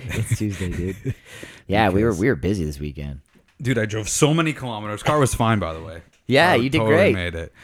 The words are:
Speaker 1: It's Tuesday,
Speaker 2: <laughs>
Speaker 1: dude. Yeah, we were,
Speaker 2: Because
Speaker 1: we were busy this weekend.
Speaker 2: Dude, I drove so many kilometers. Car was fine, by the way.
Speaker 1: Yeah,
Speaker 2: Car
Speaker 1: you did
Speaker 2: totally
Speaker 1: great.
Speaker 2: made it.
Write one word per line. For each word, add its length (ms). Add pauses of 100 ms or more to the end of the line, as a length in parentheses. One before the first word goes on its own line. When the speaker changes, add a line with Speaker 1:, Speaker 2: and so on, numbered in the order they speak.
Speaker 1:
It's 300
Tuesday, 340
Speaker 2:
<laughs> 20
Speaker 1:
dude. 420 (540)
Yeah, 220
we 120
were, 80
Speaker 2:
Because 100
Speaker 1:
we 80
were 60
busy 300
this 160
weekend. 400 (420)
Speaker 2:
Dude, 160
I 80
drove 220
so 260
many 180
kilometers. 520
Car 160
was 140
fine, 260
by 120
the 100
way. 200 (240)
Speaker 1:
Yeah, 280
Speaker 2:
Car 100
Speaker 1:
you 60
did 80
Speaker 2:
totally 180
Speaker 1:
great. 180
Speaker 2:
made 220
it. 160 (120)